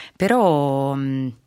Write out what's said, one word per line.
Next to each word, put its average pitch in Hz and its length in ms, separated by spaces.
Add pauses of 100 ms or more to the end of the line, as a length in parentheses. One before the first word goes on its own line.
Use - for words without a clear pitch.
(160)
però, 143 800
mm, 135 320 (200)